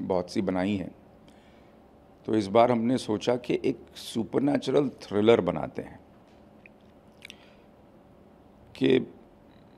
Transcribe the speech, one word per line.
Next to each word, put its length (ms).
बहुत 300
सी 120
बनाई 340
हैं। 180
तो 80
इस 120
बार 260
हमने 260
सोचा 380
कि 280
एक 300
सुपरनैचुरल 920
थ्रिलर 520
बनाते 420
हैं, 180
कि 220